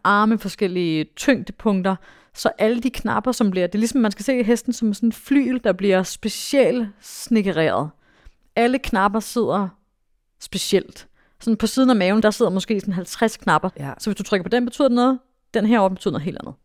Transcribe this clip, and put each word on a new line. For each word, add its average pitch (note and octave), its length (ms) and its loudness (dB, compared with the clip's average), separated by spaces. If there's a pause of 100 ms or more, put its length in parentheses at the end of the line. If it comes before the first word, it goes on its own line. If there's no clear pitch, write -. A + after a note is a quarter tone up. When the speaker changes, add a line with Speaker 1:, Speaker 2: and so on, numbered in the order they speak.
Speaker 1:
arme, G#3 340 4
forskellige F3 680 -2
tyngdepunkter. F#3+ 920 -2 (400)
Så - 220 -2
alle A3+ 240 0
de B3+ 80 -2
knapper, A3 420 -4
som G#3+ 200 0
bliver, F3+ 160 0
det F3 80 -6
er G#3 40 0
ligesom, A#3 220 0
man G#3 100 2
skal G3+ 140 -12
se B3+ 180 0
hesten A#3 300 0
som G#3+ 200 -2
sådan A3+ 160 0
en G#3+ 40 -2
flygel, B3+ 500 0
der G#3 100 2
bliver F#3 300 2
specialsnikkereret. G3 1900 0 (680)
Alle A#3+ 240 2
knapper G3+ 400 0
sidder G3 480 -2 (720)
specielt. - 680 -4 (320)
Sådan A3+ 180 0
på A3+ 100 -2
siden C4 220 4
af B3 60 6
maven, G3 280 2
der G#3+ 80 4
sidder G3+ 200 2
måske F#3+ 280 -2
sådan G3 140 -4
halvtreds F#3+ 440 -4
knapper. F3+ 320 0 (100)
Speaker 2:
Ja. C#3 200 -8
Speaker 1:
Så - 100 -6
hvis G3 80 -2
du G3 60 -6
trykker F#3+ 200 -2
på F#3 60 -8
den, B3 160 0
betyder C4+ 220 2
det A#3+ 80 2
noget. B3+ 240 2 (340)
Den A3 120 0
her G#3+ 240 4
betyder F#3 220 -4
noget C#3+ 120 -4
helt E3 180 -8
andet. - 120 -14 (100)